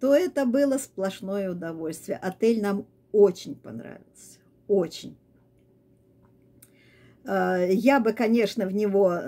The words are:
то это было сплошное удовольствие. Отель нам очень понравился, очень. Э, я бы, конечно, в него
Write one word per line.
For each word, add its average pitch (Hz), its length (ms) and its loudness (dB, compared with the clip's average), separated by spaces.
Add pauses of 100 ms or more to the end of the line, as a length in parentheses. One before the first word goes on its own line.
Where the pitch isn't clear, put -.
то 269 140 2
это 302 320 2
было 269 320 2
сплошное 190 720 -6
удовольствие. 165 680 -8
Отель 226 420 0
нам 202 240 -2 (260)
очень 202 420 4
понравился, - 840 -18 (260)
очень. 185 500 -2 (2000)
Э, 185 460 0
я 254 300 4
бы, 226 140 0
конечно, 226 520 0
в 190 60 -6
него 196 400 2 (160)